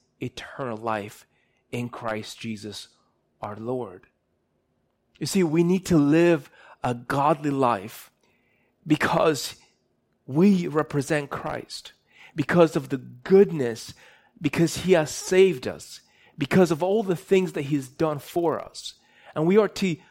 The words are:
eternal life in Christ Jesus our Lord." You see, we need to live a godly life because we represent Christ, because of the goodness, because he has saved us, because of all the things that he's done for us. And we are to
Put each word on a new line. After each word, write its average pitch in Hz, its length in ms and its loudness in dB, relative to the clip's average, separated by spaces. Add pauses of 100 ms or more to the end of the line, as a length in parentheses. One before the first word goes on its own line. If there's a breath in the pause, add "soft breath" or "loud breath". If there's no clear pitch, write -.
(200)
eternal 123 560 -10
life 110 500 -6 (440)
in 120 180 -8
Christ 110 500 -8
Jesus 104 500 -12 (520)
our 104 160 -12
Lord." 110 500 -10 (1120)
You 151 80 -6
see, 190 160 0
we 165 200 2
need 180 240 0
to 175 120 4
live 156 520 4 (320 loud breath)
a 123 120 -2
godly 143 560 -2
life 120 600 -2 (760)
because 156 720 0 (720)
we 175 400 4
represent 147 640 -2
Christ, - 600 -10 (420 loud breath)
because 165 420 4
of 135 120 -4
the 135 100 -4
goodness, 151 960 0 (460 soft breath)
because 160 380 0
he 180 140 0
has 156 180 4
saved 185 560 2
us, - 340 -10 (360 soft breath)
because 170 340 4
of 156 120 -2
all 196 200 0
the 185 140 -2
things 185 360 0
that 165 100 -6
he's 139 260 -4
done 151 300 -4
for 151 420 -2
us. - 340 -16 (400 loud breath)
And 156 120 0
we 190 100 4
are 208 120 6
to 185 280 -2 (140 soft breath)